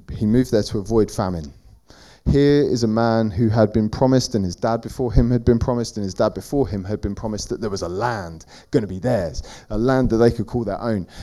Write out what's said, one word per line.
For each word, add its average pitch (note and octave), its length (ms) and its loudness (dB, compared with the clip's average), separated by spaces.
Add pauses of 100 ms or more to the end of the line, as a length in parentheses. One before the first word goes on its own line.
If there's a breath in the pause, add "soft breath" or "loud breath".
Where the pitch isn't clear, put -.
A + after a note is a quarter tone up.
(120)
he - 140 -4
moved B2 260 2
there G#2+ 120 2
to - 160 -4
avoid G#2 320 2
famine. F2 420 -4 (800 soft breath)
Here C#3+ 320 6
is A#2 200 0
a A#2 40 2
man A2+ 420 2
who A2+ 180 0
had G#2+ 240 4
been A2 160 2
promised, C3 460 2
and G2+ 100 0
his F2 120 -4
dad A#2 260 -2
before A#2+ 320 -6
him A#2+ 160 4
had B2 160 0
been A#2+ 140 4
promised, A#2+ 380 -2
and G#2 60 -4
his F#2 120 -6
dad G#2+ 180 2
before C3 340 -2
him F#2+ 160 -6
had G2+ 160 -6
been G2+ 140 -4
promised G#2+ 360 -8
that - 120 -6
there A2 80 -4
was F#2 140 -6
a E2+ 40 -6
land F#2 600 -6 (240 loud breath)
gonna A2 160 0
be F#2 100 -6
theirs, F#2 460 -2 (260 loud breath)
a A2 80 -4
land B2+ 320 2
that A2+ 80 2
they A#2 140 6
could A#2 160 -6
call A#2+ 180 -4
their G2 160 -6
own. G#2+ 260 -2 (160 loud breath)